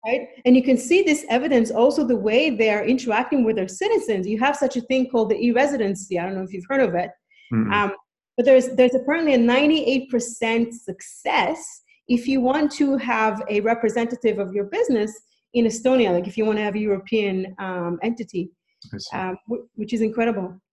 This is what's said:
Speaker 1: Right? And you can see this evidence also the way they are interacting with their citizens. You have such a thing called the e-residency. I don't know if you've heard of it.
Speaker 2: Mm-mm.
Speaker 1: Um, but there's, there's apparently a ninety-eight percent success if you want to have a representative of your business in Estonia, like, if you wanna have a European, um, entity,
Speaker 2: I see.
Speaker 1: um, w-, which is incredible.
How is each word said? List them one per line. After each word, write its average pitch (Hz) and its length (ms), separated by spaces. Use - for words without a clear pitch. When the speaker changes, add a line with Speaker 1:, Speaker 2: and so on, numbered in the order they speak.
Speaker 1:
Right? 240 220
And 247 100
you 254 80
can 254 140
see 349 260
this 302 280
evidence 247 400
also 254 340
the 240 120
way 220 340
they 220 200
are 208 140
interacting 247 600
with 220 120
their 190 120
citizens. 233 580
You 214 140
have 277 160
such 254 200
a 240 60
thing 262 260
called 226 220
the 226 60
e-residency. 226 800
I 170 80
don't 196 80
know 190 80
if 185 100
you've 180 160
heard 269 140
of 185 120
it. 175 160
Speaker 2:
Mm-mm. 110 180
Speaker 1:
Um, 202 200
but 240 100
there's, 262 240
there's 254 240
apparently 285 400
a 247 40
ninety-eight 262 680
percent 233 640
success - 1080
if 240 180
you 269 140
want 285 320
to 277 240
have 220 540
a 208 100
representative 233 760
of 190 160
your 202 100
business 220 480
in 240 140
Estonia, 233 460
like, 175 140
if 196 120
you 220 80
wanna 214 160
have 208 120
a 208 40
European, 196 800
um, 180 440
entity, 202 480
Speaker 2:
I - 20
see. - 200
Speaker 1:
um, 185 200
w-, 226 280
which 214 180
is 226 80
incredible. 220 580